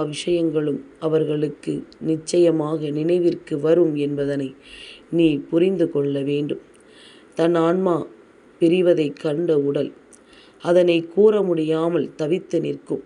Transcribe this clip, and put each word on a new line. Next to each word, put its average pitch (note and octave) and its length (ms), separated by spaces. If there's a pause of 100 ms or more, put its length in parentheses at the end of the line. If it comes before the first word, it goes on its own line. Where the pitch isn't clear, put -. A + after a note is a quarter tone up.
விஷயங்களும் D3+ 800 (180)
அவர்களுக்கு D3+ 760 (260)
நிச்சயமாக D#3+ 880
நினைவிற்கு D#3+ 680
வரும் D#3+ 380
என்பதனை C#3+ 520 (640)
நீ E3 180 (140)
புரிந்து E3+ 440
கொள்ள C#3+ 360
வேண்டும். C#3+ 400 (720)
தன் E3+ 240
ஆன்மா F3 360 (680)
பிரிவதைக் E3+ 580
கண்ட D#3+ 400
உடல் C#3+ 320 (720)
அதனை F3 320 (120)
கூற G#3 340
முடியாமல் E3 760
தவித்து D#3+ 440
நிற்கும். C#3+ 460